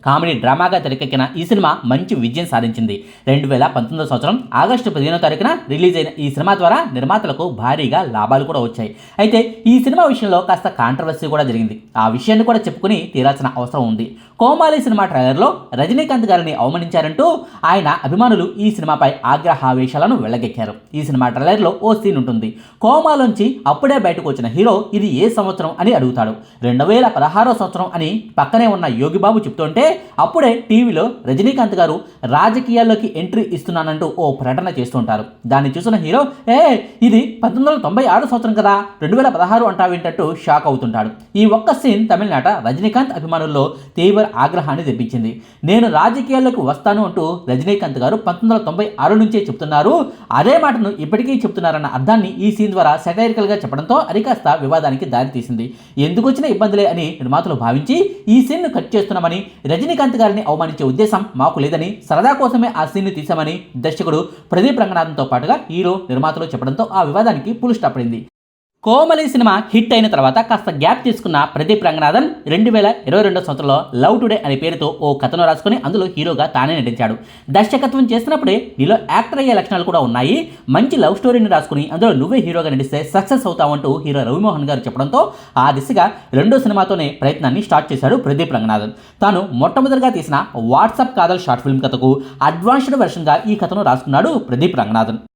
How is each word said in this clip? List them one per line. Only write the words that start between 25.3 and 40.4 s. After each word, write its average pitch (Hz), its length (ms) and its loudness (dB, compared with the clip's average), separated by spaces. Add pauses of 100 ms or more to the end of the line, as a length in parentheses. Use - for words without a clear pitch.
అని 208 120 2
అడుగుతాడు. 131 180 2 (520)
రెండు 123 220 0
వేల 233 220 4
పదహారో 208 480 2
సంవత్సరం 185 400 -4
అని 170 300 -4 (140)
పక్కనే 226 280 2
ఉన్న 185 200 0
యోగిబాబు 160 520 0
చెప్తుంటే, 214 640 0 (160)
అప్పుడే 233 520 2
టీవీలో 220 400 2 (160)
రజనీకాంత్ 208 480 0
గారు 160 260 2 (240)
రాజకీయాల్లోకి 220 920 2
ఎంట్రీ 185 360 -2
ఇస్తున్నానంటూ 160 640 -4
ఓ 151 160 0
ప్రకటన 151 440 -4
చేస్తుంటారు. 117 460 -2 (220)
దాన్ని 135 300 2
చూసిన 220 180 0
హీరో, 196 320 0 (240)
ఏ, 277 260 6 (260)
ఇది 226 400 4
పంతొమ్మిది 269 280 2
వందల 277 120 0
తొంభై 208 240 0
ఆరు 247 200 4
సంవత్సరం 226 260 -2
కదా, 202 320 2 (180)
రెండు 175 140 0
వేల 262 120 4
పదహారు 196 360 2
అంటావేంటంటూ 175 720 -2 (120)